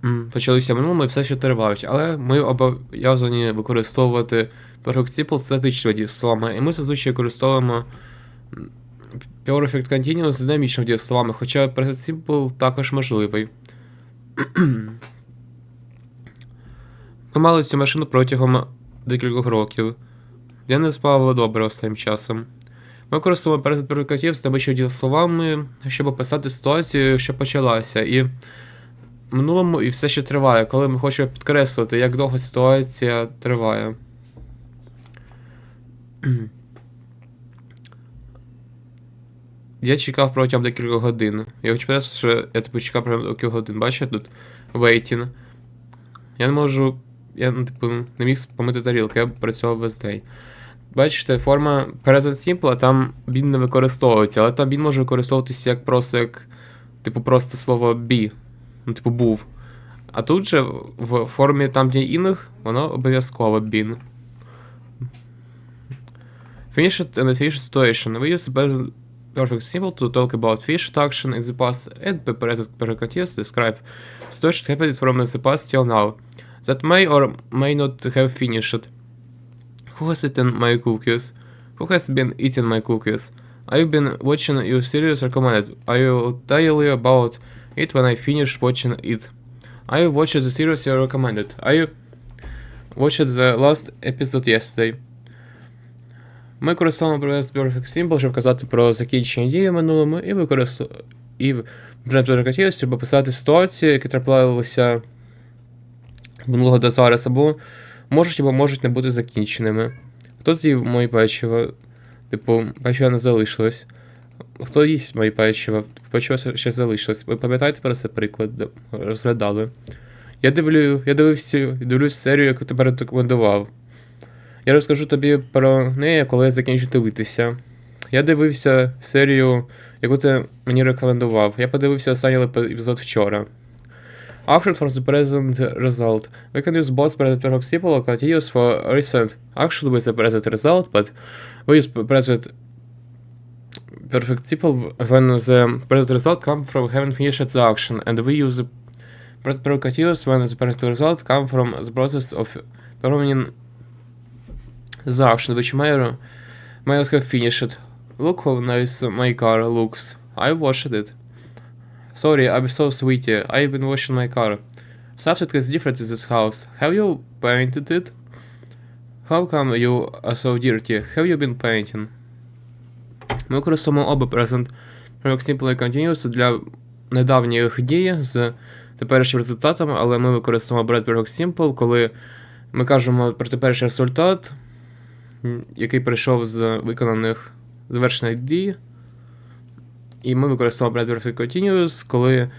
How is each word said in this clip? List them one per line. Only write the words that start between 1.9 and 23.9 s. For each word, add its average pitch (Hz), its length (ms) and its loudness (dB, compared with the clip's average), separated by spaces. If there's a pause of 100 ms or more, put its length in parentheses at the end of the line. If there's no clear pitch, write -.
ми 135 240 0
обов'язані 123 1080 0
використовувати 117 1000 0 (380)
perfect 127 240 -2
simple 151 280 -4
з 131 60 -6
статичними 127 500 0
дієсловами, 110 600 -2
і 110 40 -4
ми 156 120 0
зазвичай 143 400 -4
використовуємо, 123 720 0 (720)
м, - 140 -16 (760)
perfect 135 460 -2
continuous 147 400 0
з 131 80 -4
динамічними 131 460 0
дієсловами, 120 460 0
хоча 131 340 -2
present 131 600 -4
simple 143 260 0
також 131 400 -2
можливий. 107 560 -2 (880)
<clears throat> - 200 -6 (2750)
Ми 147 80 2
мали 165 200 6
цю 139 140 -2
машину 135 300 0
протягом 127 580 2 (420)
декількох 123 400 -2
років. 113 480 -2 (720)
Я 131 100 2
не 156 140 0
спав 135 420 2
добре 113 300 0
останнім 107 320 -6
часом. 107 420 -4 (720)
Ми 151 80 -2
використовуємо 156 460 0
present 143 220 0
perfect 143 260 -4